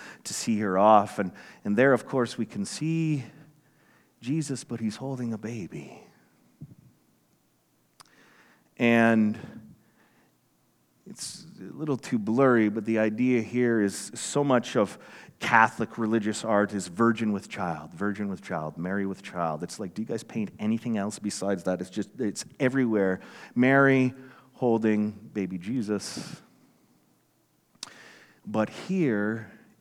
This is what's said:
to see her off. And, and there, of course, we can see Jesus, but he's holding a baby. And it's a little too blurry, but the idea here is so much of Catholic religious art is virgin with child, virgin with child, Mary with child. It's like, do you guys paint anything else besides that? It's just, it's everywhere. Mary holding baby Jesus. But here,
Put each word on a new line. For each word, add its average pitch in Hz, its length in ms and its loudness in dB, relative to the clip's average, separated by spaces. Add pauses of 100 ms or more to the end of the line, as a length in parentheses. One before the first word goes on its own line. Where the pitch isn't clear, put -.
(240)
to - 100 -10
see 110 240 -2
her 98 180 0
off. 104 440 6
And, 95 100 -2 (340)
and 104 120 -2
there, 135 160 6
of 120 120 2
course, 123 320 -2
we 113 100 -4
can 101 180 -6
see 156 600 -2 (960)
Jesus, 139 440 -6
but 117 160 -8
he's 110 160 -4
holding 127 360 -6
a 107 60 -6
baby. 110 640 -12 (2750)
And 113 640 4 (1700)
it's - 380 -16 (160)
a 95 160 -14
little 147 200 -2
too 120 220 -2
blurry, 113 520 6
but 104 160 -4
the 110 120 2
idea 113 420 2
here 117 400 2
is 98 340 -2
so - 280 -2
much 131 320 2
of 107 240 2 (400)
Catholic 113 600 4
religious 107 460 0
art 104 280 2
is 98 160 -4
virgin 110 440 2
with 98 160 -6
child, 87 440 -6
virgin 101 360 -4
with 92 140 -8
child, 78 340 -6
Mary 95 300 -4
with 95 160 -8
child. 80 400 -4
It's - 180 -10
like, 95 140 -10
do 110 80 -6
you - 40 -8
guys 113 160 -6
paint 110 360 -8
anything 110 400 -4
else 101 200 -4
besides 98 460 -4
that? 90 160 -2
It's 92 100 -10
just, 104 280 -6
it's 98 260 -6 (140)
everywhere. 113 640 2 (340)
Mary 131 600 4 (380)
holding 110 600 0 (200)
baby 92 260 -4
Jesus. 104 840 -6 (2000)
But 107 240 -2
here, 113 800 -2 (300)